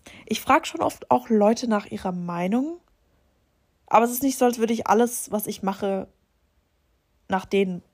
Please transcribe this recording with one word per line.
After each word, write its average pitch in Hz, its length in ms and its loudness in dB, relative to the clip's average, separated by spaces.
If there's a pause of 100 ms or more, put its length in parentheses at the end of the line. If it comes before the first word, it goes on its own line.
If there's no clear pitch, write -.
(260)
ich - 140 -4
frag 302 260 2
schon - 160 -6
oft - 280 -4
auch 247 180 2
Leute 220 400 4
nach 208 180 -2
ihrer 196 260 -6
Meinung. 180 680 -2 (1080)
Aber 226 180 6
es 240 60 0
ist 247 120 -6
nicht 269 140 0
so, - 80 2
als 240 140 2
würde 226 140 0
ich 226 160 -4
alles, 233 420 2
was 214 160 -4
ich - 160 -10
mache, 196 460 -4 (1200)
nach 190 160 -2
denen, 190 380 0 (120)